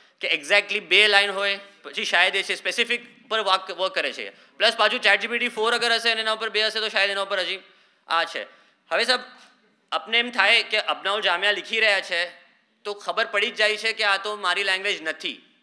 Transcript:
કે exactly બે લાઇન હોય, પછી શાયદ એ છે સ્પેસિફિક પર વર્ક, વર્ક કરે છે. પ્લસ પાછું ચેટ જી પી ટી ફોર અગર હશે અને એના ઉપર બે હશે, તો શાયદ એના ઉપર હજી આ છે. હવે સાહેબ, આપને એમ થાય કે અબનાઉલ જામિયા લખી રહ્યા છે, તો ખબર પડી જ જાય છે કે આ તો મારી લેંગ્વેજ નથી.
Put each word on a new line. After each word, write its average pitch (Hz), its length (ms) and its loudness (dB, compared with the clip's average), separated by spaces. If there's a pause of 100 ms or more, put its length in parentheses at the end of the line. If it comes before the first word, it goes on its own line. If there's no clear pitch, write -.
(200)
કે 185 80 -6
exactly 196 520 0
બે 190 280 4
લાઇન 202 220 4
હોય, 196 300 -2 (240)
પછી 190 220 -6
શાયદ 180 300 4
એ 190 80 0
છે 190 120 -2
સ્પેસિફિક 233 720 -4
પર 220 100 -2
વર્ક, 190 320 0
વર્ક 185 220 -4
કરે 147 200 -2
છે. 104 160 -10
પ્લસ - 460 -2
પાછું 226 240 2
ચેટ 202 200 4
જી 214 80 -6
પી 233 120 -2
ટી 240 80 -2
ફોર 226 260 0
અગર 233 180 0
હશે 226 200 0
અને 220 100 -2
એના 220 120 -2
ઉપર 220 160 -6
બે 214 140 0
હશે, 214 160 -2
તો 214 100 -4
શાયદ 202 200 2
એના 196 120 -2
ઉપર 196 180 -4
હજી 185 200 -4 (480)
આ 165 180 0
છે. 110 220 -10 (440)
હવે 190 120 0
સાહેબ, 247 180 0 (680)
આપને 226 280 -2
એમ 240 120 -2
થાય 220 320 4
કે 220 140 -2
અબનાઉલ 196 440 -2
જામિયા 190 300 2
લખી 202 280 -4
રહ્યા 202 220 4
છે, 175 300 -4 (520)
તો 202 100 -6
ખબર 202 320 -2
પડી 214 260 0
જ 233 40 -12
જાય 214 220 2
છે 220 160 -2
કે 214 100 -2
આ 202 140 2
તો 208 180 -6
મારી 196 280 0
લેંગ્વેજ 190 380 -2
નથી. 156 400 -8 (220)